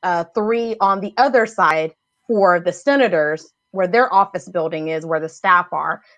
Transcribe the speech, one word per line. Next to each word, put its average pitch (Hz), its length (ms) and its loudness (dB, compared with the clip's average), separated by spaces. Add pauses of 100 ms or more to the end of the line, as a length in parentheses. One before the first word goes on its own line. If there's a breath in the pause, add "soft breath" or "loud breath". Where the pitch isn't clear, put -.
uh, 175 220 -2 (100)
three 226 460 -2
on 196 200 2
the 202 160 -8
other 247 300 2
side 160 480 0 (320)
for 190 340 4
the 175 120 -2
senators, 175 800 0 (180)
where 190 160 -2
their 233 260 0
office 190 360 0
building 160 400 -4
is, 160 180 -6
where 160 140 -2
the 160 80 -8
staff 175 440 0
are. 151 300 -6 (160 soft breath)